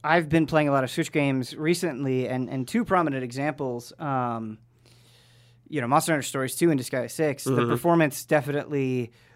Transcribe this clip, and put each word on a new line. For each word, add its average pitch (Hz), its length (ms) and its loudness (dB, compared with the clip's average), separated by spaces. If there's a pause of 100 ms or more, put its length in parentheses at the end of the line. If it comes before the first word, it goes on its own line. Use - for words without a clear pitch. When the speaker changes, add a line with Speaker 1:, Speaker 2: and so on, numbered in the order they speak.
Speaker 1:
I've 156 260 2
been 160 180 4
playing 151 220 2
a 139 40 2
lot 135 120 4
of 123 60 -4
Switch - 220 -4
games 135 440 0
recently, 143 720 -2
and, 127 220 -4
and 131 160 -4
two 226 180 0
prominent 151 400 2
examples, 131 760 -6
um, 120 600 -4 (1080)
you 147 120 -4
know, 120 60 -2
Monster 156 260 4
Hunter 143 100 2
Stories 131 340 -4
two 170 140 4
and 143 100 2
Disgaea 123 300 -4
six, 147 340 -2
the 139 80 -2
Speaker 2:
Mm-hmm. 120 180 2
Speaker 1:
performance 151 540 2
definitely 135 880 -2 (260)